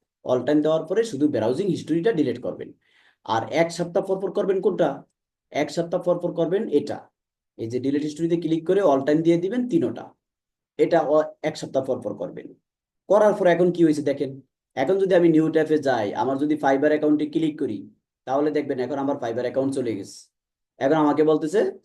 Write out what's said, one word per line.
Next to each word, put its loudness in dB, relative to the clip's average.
all 0
time 2
দেওয়ার 0
পরে 0
শুধু -2
ব্রাউজিং 0
হিস্টোরিটা -2
ডিলিট -2
করবেন। -10
আর -2
এক 0
সপ্তাহ -2
পর -2
পর -6
করবেন 0
কোনটা? 2
এক -2
সপ্তাহ -4
পর 0
পর -4
করবেন 0
এটা। 0
এই -8
যে -2
ডিলিট -2
হিস্টোরিতে -2
ক্লিক -2
করে 2
all 4
time 2
দিয়ে 4
দিবেন -2
তিনোটা, 0
এটা 4
অ-, 4
এক -4
সপ্তাহ -4
পর -2
পর -8
করবেন। -12
করার 6
পর 0
এখন 4
কি 0
হয়েছে 4
দেখেন, -4
এখন 0
যদি 2
আমি 6
নিউ 4
ট্যাবে 2
যাই, 0
আমার -2
যদি 0
Fiverr 2
অ্যাকাউন্টে 2
ক্লিক -2
করি, -4
তাহলে 0
দেখবেন -2
এখন -4
আমার -2
Fiverr -4
অ্যাকাউন্ট -2
চলে -2
গেছে। -14
এখন 2
আমাকে 4
বলতেছে 0